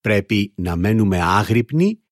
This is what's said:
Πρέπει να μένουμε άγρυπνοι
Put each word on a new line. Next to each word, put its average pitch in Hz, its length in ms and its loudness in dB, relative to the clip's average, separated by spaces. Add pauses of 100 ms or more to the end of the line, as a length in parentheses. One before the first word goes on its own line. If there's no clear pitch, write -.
Πρέπει 101 560 -2
να 87 200 -4
μένουμε 98 460 0
άγρυπνοι 117 760 0 (100)